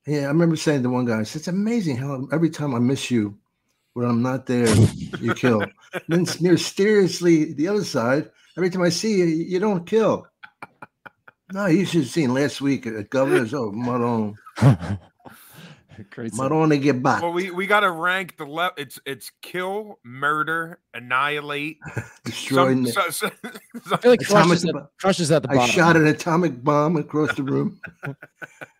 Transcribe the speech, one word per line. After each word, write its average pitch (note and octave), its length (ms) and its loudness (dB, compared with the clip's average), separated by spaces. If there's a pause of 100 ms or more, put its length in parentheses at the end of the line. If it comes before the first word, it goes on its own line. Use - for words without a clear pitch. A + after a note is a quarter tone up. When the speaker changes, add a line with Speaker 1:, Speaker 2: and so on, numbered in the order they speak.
Speaker 1:
Yeah, D3 140 -2
I C#3 60 -4
remember E3 280 2
saying D3 280 0
to B2+ 60 -2
one B2+ 160 0
guy, A2+ 140 0
I G#2+ 40 -2
said, B2+ 160 -8
"It's - 80 -14
amazing G3 500 -2
how C3+ 340 -6
every D#3+ 180 2
time D3 260 -4
I A#2 40 0
miss B2+ 320 0
you, G#2 260 0 (560)
when A#2+ 120 -4
I'm A#2+ 160 0
not B2+ 240 -4
there, A#2+ 280 2 (480)
you A#2+ 120 -2
kill." A2+ 340 2
Speaker 2:
<laughs> - 100 -20 (320)
Speaker 1:
And E3+ 160 2
then - 160 -4
mysteriously, E3+ 1120 2
the C#3+ 140 -4
other G3+ 160 -2
side, B2+ 440 -2 (300)
every F3 140 0
time F#3 100 -4
I F3 80 2
see G3+ 300 0
you, F3 60 4
you E3+ 340 -2
don't F#3 260 0
kill. G3 400 0 (1300)
No, G3 160 -4
you F3 180 4
should E3+ 160 0
have B2 80 -4
seen C3+ 240 0
last C3+ 280 -2
week C#3 260 -2
at G#2+ 240 -8
Governor's. C3 420 0
Oh, A#2 180 -4
Marone. A#2 600 -2 (240)
Speaker 3:
<laughs> G2 400 4 (1120)
Great A#2 240 -10
song. C3 160 -2
Speaker 1:
Marrone D#3 320 4
che C#3 120 4
batte. B2+ 280 2
Speaker 2:
Well, E3+ 120 -2
we, F3+ 180 -4
we F3+ 160 -4
gotta G#3 240 4
rank F3+ 460 -4
the D#3 80 -12
le-, E3 320 -4
it's, C#3+ 280 -12
it's C3+ 260 -12 (100)
kill, G3 600 -8
murder, D3+ 760 -4 (140)
annihilate, C#3+ 840 -4 (240)
Speaker 1:
<laughs> - 220 -20
Destroy C3 480 2
Speaker 2:
some, C3 100 0
Speaker 1:
ne- B2 80 -2
Speaker 2:
so, F3 180 0
so, F#3 280 -6
<laughs> - 480 -18
so F#3+ 100 -4
Speaker 3:
I - 20 2
feel A#3+ 140 6
like A3+ 100 6
Speaker 1:
Atomic F3 260 6
Speaker 3:
Crush F3 100 6
is F3 80 -4
at, D#3+ 80 0
Speaker 1:
bo- - 160 -12 (100)
Speaker 3:
Crush F#3 200 0
is D#3 120 0
at D3+ 120 4
the B2+ 80 -6
Speaker 1:
I C#3 40 4
Speaker 3:
bottom. B2 200 2
Speaker 1:
shot E3+ 200 6
an D#3 120 6
atomic D3+ 560 0
bomb D3 340 2
across D3 380 -2
the C#3+ 80 -4
room. C3+ 360 -2 (240)
Speaker 3:
<laughs> C#3 120 -10 (640)